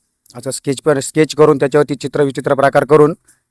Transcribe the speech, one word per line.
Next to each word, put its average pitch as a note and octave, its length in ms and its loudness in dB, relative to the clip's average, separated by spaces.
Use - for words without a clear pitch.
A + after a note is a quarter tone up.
असं B2 140 -12
स्केच C3 300 -8
पर-, C#3+ 200 0
स्केच - 340 -2
करून D3+ 220 4
त्याच्यावरती C#3+ 380 -2
चित्रविचित्र C#3 600 -4
प्रकार C3+ 300 0
करून D3+ 300 4